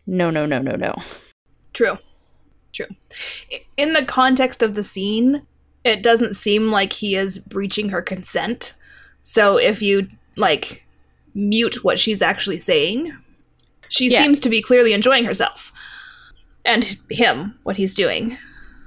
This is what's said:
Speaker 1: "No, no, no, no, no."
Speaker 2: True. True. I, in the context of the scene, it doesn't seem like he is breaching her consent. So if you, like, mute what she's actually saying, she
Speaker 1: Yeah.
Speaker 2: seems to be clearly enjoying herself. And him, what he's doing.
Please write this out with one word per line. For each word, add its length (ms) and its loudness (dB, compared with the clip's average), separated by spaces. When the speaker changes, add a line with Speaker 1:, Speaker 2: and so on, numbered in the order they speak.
Speaker 1:
"No, 220 0
no, 160 0
no, 160 -2
no, 140 -4
no." 200 -4
Speaker 2:
True. 240 0
True. 140 -10
I, 100 -12
in 160 0
the 120 2
context 560 2
of 140 0
the 80 -4
scene, 600 0
it 200 0
doesn't 320 4
seem 360 0
like 220 0
he 220 -4
is 220 -2
breaching 520 -6
her 120 -4
consent. 720 -4
So 360 4
if 240 2
you, 260 2
like, 500 -2
mute 500 0
what 160 2
she's 220 0
actually 380 -2
saying, 560 0
she 200 0
Speaker 1:
Yeah. 100 4
Speaker 2:
seems 220 6
to 80 0
be 120 0
clearly 320 4
enjoying 320 2
herself. 460 -4
And 320 0
him, 540 0
what 140 -6
he's 180 -2
doing. 420 -2